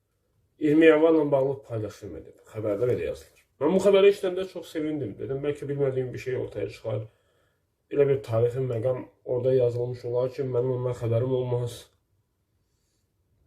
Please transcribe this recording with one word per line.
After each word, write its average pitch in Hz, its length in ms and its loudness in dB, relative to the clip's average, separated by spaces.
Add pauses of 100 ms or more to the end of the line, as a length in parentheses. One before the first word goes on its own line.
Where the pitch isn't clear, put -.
(600)
iyirmi 151 260 6
yanvarla 156 460 6
bağlı 135 320 0
paylaşım 101 520 -10
edib. - 220 -18 (160)
Xəbərdə 107 360 -2
belə 82 200 -2
yazılır. - 340 -14 (180)
Mən 160 140 2
bu 185 80 2
xəbəri 202 280 8
eşidəndə 190 400 -2
çox 165 240 -14
sevindim. 151 440 -4
Dedim, 131 240 -6
bəlkə 143 260 -6
bilmədiyim 131 440 -2
bir - 100 -12
şey 127 140 -6
ortaya - 320 -6
çıxar. 113 360 -8 (880)
Elə 143 180 4
bir 135 140 2
tarixi 120 420 0
məqam 127 400 -4 (200)
orada 127 280 0
yazılmış 120 520 0
olar 123 280 -2
ki, 139 100 -6
mənim 127 340 -2
ondan 123 220 -4
xəbərim 120 400 0
olmaz. 123 380 -4 (1700)